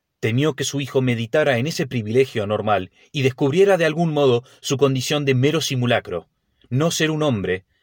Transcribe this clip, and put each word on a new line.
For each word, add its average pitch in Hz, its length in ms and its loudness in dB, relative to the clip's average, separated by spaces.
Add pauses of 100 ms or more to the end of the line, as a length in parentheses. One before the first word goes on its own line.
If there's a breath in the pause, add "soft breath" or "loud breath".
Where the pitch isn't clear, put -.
(200)
Temió 131 340 0
que 139 100 -6
su 139 160 -6
hijo 135 200 -2
meditara 127 580 0
en 127 100 -2
ese 156 180 -4
privilegio 117 560 0
anormal 101 480 -2 (220 soft breath)
y 143 100 -4
descubriera 156 540 2
de 170 80 0
algún 160 280 0
modo 135 300 2 (180 soft breath)
su - 160 -2
condición 135 480 0
de 135 120 0
mero 147 240 2
simulacro. 120 680 -2 (400)
No 147 220 0
ser 160 220 -2
un 151 100 -2
hombre, 92 440 -2 (160)